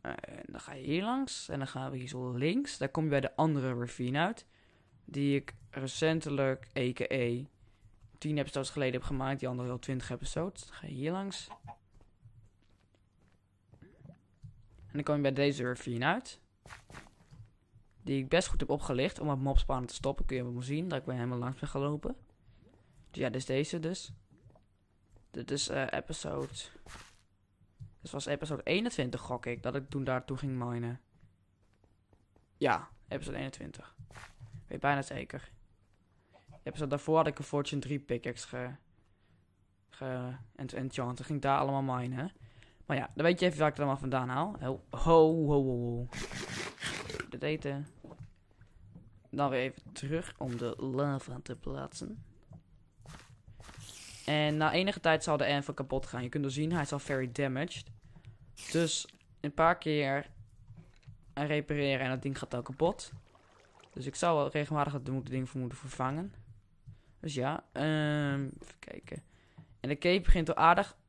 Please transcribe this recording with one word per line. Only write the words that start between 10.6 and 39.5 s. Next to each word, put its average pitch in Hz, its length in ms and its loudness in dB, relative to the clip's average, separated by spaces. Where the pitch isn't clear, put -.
Dan - 80 -20
ga - 120 -14
je 151 60 -8
hier 139 200 -2
langs. 190 360 -6
En - 100 -8
dan 143 60 -2
kom 151 140 4
je 147 60 2
bij 139 100 6
deze 139 320 2
ravine 123 400 -2
uit. 190 360 0
Die 135 160 0
ik 131 100 -2
best 175 200 6
goed - 120 4
heb 131 100 0
opgelicht 139 500 2
om 156 80 0
het 139 100 2
mob 139 200 6
spawnen 127 300 2
te - 60 -10
stoppen. - 300 0
Kun 131 120 0
je 123 60 -2
helemaal 123 200 -4
zien 151 260 -2
dat 147 100 -2
ik 131 60 -6
ben 131 100 -4
helemaal 123 240 -2
langs 123 200 -4
ben 147 100 -6
gelopen. 147 480 -2
Dus - 120 -4
ja, 131 60 2
dit 123 120 -2
is - 60 -8
deze 147 320 2
dus. 165 340 -4
Dit - 200 -8
is, 139 180 0
eh, 139 220 0
episode. 139 640 -4
Dit - 100 -14
was - 160 -4
episode 143 360 -2
eenentwintig, 165 580 0
gok - 260 -6
ik. 120 160 -4
Dat 123 120 -4
ik 139 140 -4
toen 139 160 -4
daartoe 127 320 -2
ging 131 280 -4
minen. 120 360 -4
Ja, 127 320 2
episode - 280 -6
eenentwintig. - 600 -10
Weet - 140 -8
bijna 139 220 2
zeker. 135 480 -10
De - 320 -20
episode 151 280 -4
daarvoor 143 260 2
had 160 100 6
ik 151 120 -2
een 147 60 -6
Fortune 143 360 0
drie 139 180 -2
pickaxe 120 480 -6
ge-, 123 280 -8